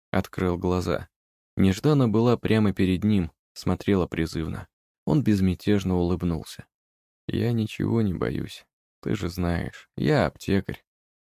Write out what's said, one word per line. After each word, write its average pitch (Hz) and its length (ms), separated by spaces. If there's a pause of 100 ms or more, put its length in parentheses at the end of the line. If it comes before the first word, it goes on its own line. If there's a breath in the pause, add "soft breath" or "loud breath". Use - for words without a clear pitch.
(120)
открыл 92 460
глаза. 90 520 (460)
Неждана 127 540
была 113 280
прямо 104 360
перед 92 300
ним, 101 280 (220)
смотрела 92 540
призывно. 80 600 (380)
Он 147 180
безмятежно 95 720
улыбнулся. 85 680 (640)
«Я 113 260
ничего 110 480
не 98 120
боюсь. - 520 (360)
Ты - 140
же 95 140
знаешь, 87 680
я 135 300
аптекарь. - 580 (400)